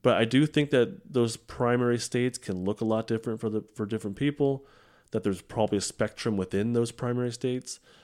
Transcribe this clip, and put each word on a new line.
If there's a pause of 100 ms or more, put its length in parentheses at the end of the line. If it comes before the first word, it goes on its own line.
But
I
do
think
that
those
primary
states
can
look
a
lot
different
for
the, (100)
for
different
people, (460)
that
there's
probably
a
spectrum
within
those
primary
states, (260)